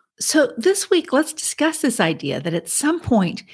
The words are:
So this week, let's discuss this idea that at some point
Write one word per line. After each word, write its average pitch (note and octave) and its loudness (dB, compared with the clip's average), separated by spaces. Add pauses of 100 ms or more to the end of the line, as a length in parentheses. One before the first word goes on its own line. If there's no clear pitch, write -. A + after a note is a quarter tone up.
(200)
So - 2
this F#4+ 0
week, E4+ 2
let's D4+ 2
discuss - -2
this B3 0
idea D#3 -2
that D#3+ -4
at - -4
some D#4+ 0
point G3 0